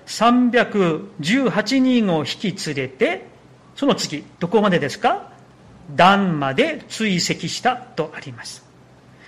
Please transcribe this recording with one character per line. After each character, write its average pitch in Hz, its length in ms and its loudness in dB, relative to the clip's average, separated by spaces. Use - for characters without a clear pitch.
三 240 440 2
百 196 600 0
十 226 280 0
八 214 320 0
人 240 340 2
を 156 60 0
引 - 340 -4
き - 120 -10
連 147 100 -6
れ 131 120 -4
て、 339 380 -2
そ - 100 -4
の 233 80 4
次、 - 300 -8
ど 170 100 -4
こ 214 140 2
ま 208 80 4
で 170 80 2
で 135 100 -2
す - 100 -8
か？ 359 340 -2
ダ 180 220 6
ン 180 240 0
ま 135 140 -2
で 285 340 -2
追 208 280 -2
跡 165 320 -4
し - 140 -10
た 240 140 0
と 160 400 -8
あ - 40 -14
り 131 120 -14
ま 117 120 -16
す。 - 200 -18